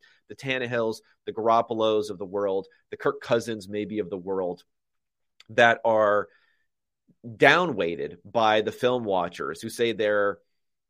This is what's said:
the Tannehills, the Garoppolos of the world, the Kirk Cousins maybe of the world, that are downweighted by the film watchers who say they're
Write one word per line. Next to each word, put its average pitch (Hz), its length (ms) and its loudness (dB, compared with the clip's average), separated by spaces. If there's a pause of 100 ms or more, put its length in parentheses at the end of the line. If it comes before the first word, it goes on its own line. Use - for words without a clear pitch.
(280)
the 107 80 -18
Tannehills, 120 640 -4 (260)
the - 60 -8
Garoppolos 110 760 2
of 95 100 -10
the 101 60 -10
world, 98 440 -4 (220)
the 104 60 -14
Kirk 143 240 -2
Cousins 110 480 -4
maybe 104 300 -6
of 90 120 -4
the 101 60 -6
world, 92 460 -6 (880)
that 117 340 6
are 107 440 4 (960)
downweighted 101 1000 2
by 110 360 2
the 107 100 -2
film 123 320 -2
watchers 87 580 -4
who 113 80 -10
say 117 240 -2
they're 101 460 0 (520)